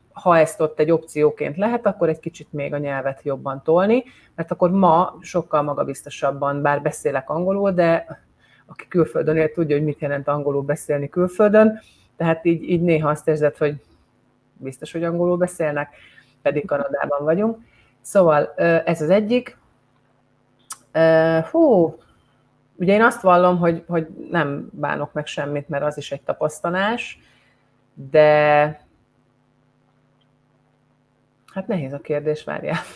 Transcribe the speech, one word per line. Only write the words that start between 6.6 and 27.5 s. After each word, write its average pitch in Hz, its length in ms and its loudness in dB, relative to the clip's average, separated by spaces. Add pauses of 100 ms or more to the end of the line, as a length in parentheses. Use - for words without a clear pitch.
bár 143 200 0
beszélek 143 480 -4
angolul, 190 420 -2
de 170 340 2 (680)
aki - 160 -20
külföldön 160 500 0
él, 156 140 0
tudja, 151 240 -2
hogy 151 100 0
mit 147 140 -4
jelent 143 280 -6
angolul 143 340 -2
beszélni 143 480 -4
külföldön, 208 720 2 (380)
tehát 165 280 -2
így, 165 240 0
így 170 120 0
néha 156 280 2
azt 151 180 -2
érzed, 151 300 0
hogy 147 180 -2 (840)
biztos, 135 340 -14
hogy 170 120 -6
angolul 175 340 0
beszélnek, 151 560 -4 (480)
pedig 143 240 -2
Kanadában 143 580 -4
vagyunk. 202 340 0 (440)
Szóval, 156 540 2
ö, 170 300 2
ez 165 160 -2
az 151 80 -2
egyik. 220 480 0 (1300)
Ö, 160 480 4 (120)
hú, 226 440 4 (800)
ugye 190 180 0
én 214 80 4
azt 240 200 2
vallom, 180 360 4
hogy, 170 300 0
hogy 165 200 -4 (240)
nem 143 400 -4
bánok 147 420 -6
meg 151 120 -6
semmit, 143 440 -8
mert 147 140 -4
az 147 140 -6
is - 140 -12
egy 139 100 -10
tapasztalás, 185 960 -6 (920)